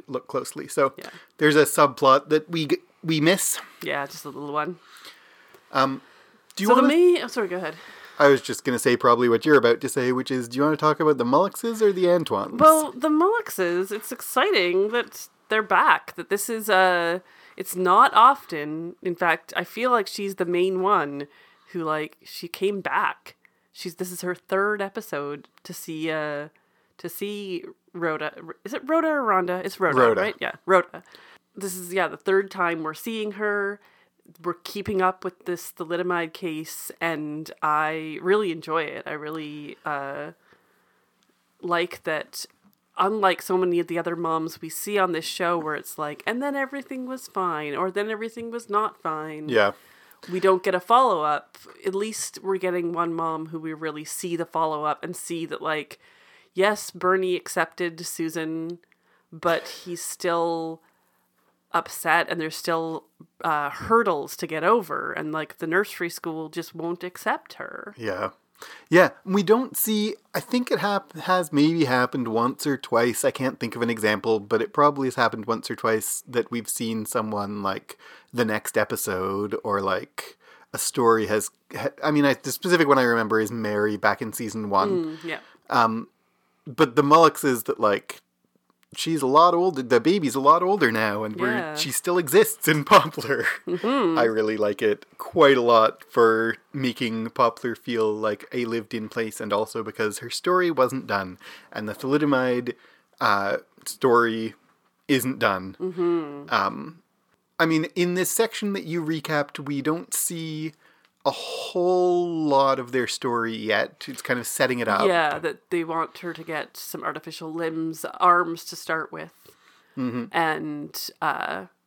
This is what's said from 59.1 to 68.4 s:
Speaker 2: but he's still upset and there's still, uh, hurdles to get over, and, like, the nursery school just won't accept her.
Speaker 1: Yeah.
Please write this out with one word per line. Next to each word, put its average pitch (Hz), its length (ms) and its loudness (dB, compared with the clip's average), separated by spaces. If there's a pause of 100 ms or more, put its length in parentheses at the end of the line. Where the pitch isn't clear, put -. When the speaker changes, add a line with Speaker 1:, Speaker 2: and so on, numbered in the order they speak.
Speaker 2:
but 165 360 -2 (180)
he's 175 180 -10
still 165 800 -4 (920)
upset 165 560 0
and 170 100 -4
there's 156 160 -6
still, 165 500 -4 (380)
uh, 147 260 -2
hurdles 185 680 0
to 165 100 -8
get 156 160 -6
over, 208 500 0
and, 151 180 -6
like, 156 260 -8
the 165 100 -6
nursery 175 420 -2
school 160 400 -8
just 165 240 -10
won't 170 300 -6
accept 220 500 -6
her. - 440 -14
Speaker 1:
Yeah. 101 340 -4 (580)